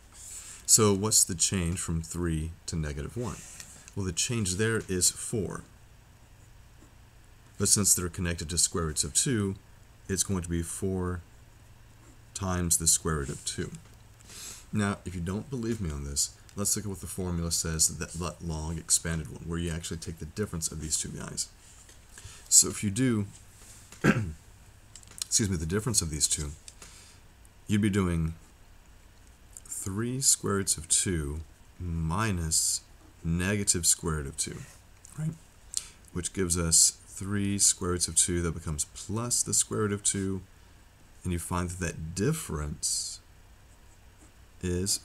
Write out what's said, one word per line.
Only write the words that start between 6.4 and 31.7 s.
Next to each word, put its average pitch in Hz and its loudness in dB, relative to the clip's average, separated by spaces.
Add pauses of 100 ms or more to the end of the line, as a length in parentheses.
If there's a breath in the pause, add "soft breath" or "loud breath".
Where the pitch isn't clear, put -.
But 101 2
since - 6
they're 87 0
connected 85 -2
to 82 0
square 85 2
roots 78 0
of 73 -4
two, 104 2 (560)
it's 98 0
going 95 -2
to 85 -6
be 85 0
four 90 -4 (1120)
times 90 0
the 82 -2
square 80 4
root 69 -4
of 78 -10
two. - -4 (1000 loud breath)
Now, 101 0
if 87 -8
you 90 -6
don't 92 -4
believe 117 -4
me 87 -2
on 71 -6
this, 71 -2 (180)
let's 101 0
look 104 -6
at 104 -6
what 92 -8
the - -10
formula 87 -2
says, 80 2
that, 78 -6
that 82 -6
long 80 -4
expanded 80 0
one, - -14
where 85 -4
you 85 -2
actually 82 -6
take 82 -10
the 82 -8
difference 87 -4
of 78 -8
these 78 -2
two - -4
guys. - -8 (1040 loud breath)
So - 10
if - -2
you 104 2
do, 110 4 (400)
<clears throat> - -8
excuse - -2
me, 95 2
the 80 -2
difference 104 0
of 80 -2
these 73 0
two, 73 -2 (1160 loud breath)
you'd 104 4
be 107 4
doing 87 2 (1300)
three 117 -4
square 101 4
roots 98 2
of 82 -8
two 78 2 (380)